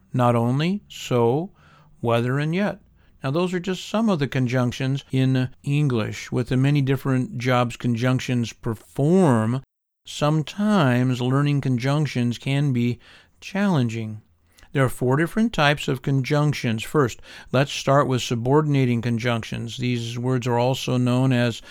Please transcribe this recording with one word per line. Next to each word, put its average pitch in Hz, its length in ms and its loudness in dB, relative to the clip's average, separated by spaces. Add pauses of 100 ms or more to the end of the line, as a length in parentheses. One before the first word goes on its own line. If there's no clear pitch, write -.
(120)
not 123 240 4
only, 143 520 0
so, 127 600 0 (500)
whether, 120 380 0
and 156 160 -2
yet. 196 240 -2 (460)
Now, 135 60 -4
those 175 240 0
are 180 60 -2
just 185 280 -6
some 220 220 0
of 175 80 2
the 139 100 0
conjunctions 131 840 -2
in 131 380 2 (140)
English. 127 680 -2
With 127 180 -2
the 127 100 0
many 143 240 4
different 131 560 0
jobs 123 380 0
conjunctions 123 760 -2
perform, 131 1120 2 (420)
sometimes 147 1160 2
learning 139 400 2
conjunctions 127 720 0
can 139 380 0
be 120 240 0 (420)
challenging. 117 800 -2 (520)
There 139 120 2
are 120 60 2
four 127 260 0
different 214 380 0
types 147 340 0
of 131 140 -2
conjunctions. 135 800 0
First, 135 400 0 (280)
let's 135 220 0
start 139 360 2
with 127 120 0
subordinating 131 800 0
conjunctions. 117 800 -4
These 123 400 -4
words 127 280 -2
are 120 120 0
also 127 400 0
known 127 340 2
as 120 380 0